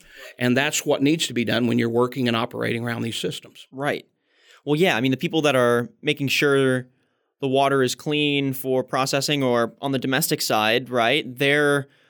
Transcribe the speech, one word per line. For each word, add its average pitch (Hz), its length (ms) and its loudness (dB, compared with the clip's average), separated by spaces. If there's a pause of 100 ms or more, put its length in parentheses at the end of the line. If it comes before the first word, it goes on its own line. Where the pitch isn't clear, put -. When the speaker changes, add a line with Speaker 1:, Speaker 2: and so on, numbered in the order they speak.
(380)
Speaker 1:
And 123 180 2
that's 147 300 0
what 143 160 0
needs 160 240 2
to 127 80 -6
be 120 100 0
done 113 220 0
when 117 120 2
you're 117 100 2
working 123 400 0
and 117 80 0
operating 117 480 -4
around 117 180 -4
these 113 140 -6
systems. - 560 -10
Speaker 2:
Right. 135 340 -6 (580)
Well, 147 120 0
yeah, 165 200 2
I 113 40 0
mean, 131 100 2
the 131 60 0
people 160 260 -2
that 143 140 4
are 120 320 2 (140)
making 147 260 -2
sure 131 580 2 (540)
the 139 80 -2
water 135 340 2
is 123 120 0
clean 143 580 -2
for 131 300 -2
processing 139 600 -2
or 120 380 0
on 135 120 -4
the 135 60 0
domestic 135 420 -2
side, 117 480 0
right, 123 500 0
they're 143 500 2 (220)